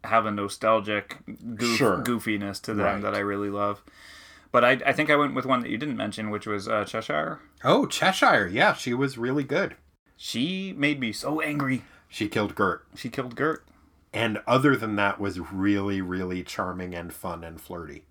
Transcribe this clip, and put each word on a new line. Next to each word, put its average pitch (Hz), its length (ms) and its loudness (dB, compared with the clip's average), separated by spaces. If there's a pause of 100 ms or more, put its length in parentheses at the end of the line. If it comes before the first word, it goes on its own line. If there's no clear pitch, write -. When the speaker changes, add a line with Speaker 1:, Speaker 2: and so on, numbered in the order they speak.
Speaker 1:
have 110 200 4
a 107 60 0
nostalgic 104 840 0 (380)
goof-, 117 220 0
Speaker 2:
Sure. 104 200 4
Speaker 1:
goofiness 104 640 -2
to 117 120 -6
them 104 120 0
Speaker 2:
Right. 101 160 0
Speaker 1:
that 101 140 -2
I 104 40 0
really 101 300 -2
love. 101 340 -2 (680)
But 120 120 6
I, 123 80 8 (140)
I 139 80 4
think 156 160 0
I 147 80 6
went 147 160 2
with 127 120 -2
one 127 160 2
that - 80 -6
you - 80 -2
didn't 135 200 -4
mention, 107 320 -4
which 104 180 -4
was, 104 220 -4
uh, 107 160 0
Cheshire. 147 560 -4 (220)
Speaker 2:
Oh, 202 240 6
Cheshire. 160 600 4
Yeah, 139 260 4
she - 200 -4
was 131 240 -2
really 131 260 0
good. 156 320 -2 (400)
Speaker 1:
She 185 640 -4
made 143 240 2
me 113 100 -2
so 151 300 -4
angry. 143 420 -2 (240)
Speaker 2:
She 107 220 -4
killed 104 260 0
Gert. 92 300 0 (100)
Speaker 1:
She - 140 -8
killed 123 260 -6
Gert. 151 300 -2 (480)
Speaker 2:
And 107 340 0
other 131 300 6
than 110 180 -2
that 101 240 2
was 90 220 -4
really, 98 600 0
really 92 400 -4
charming 90 540 -6
and 87 160 -8
fun 85 320 -8
and 82 160 -14
flirty. 80 500 -12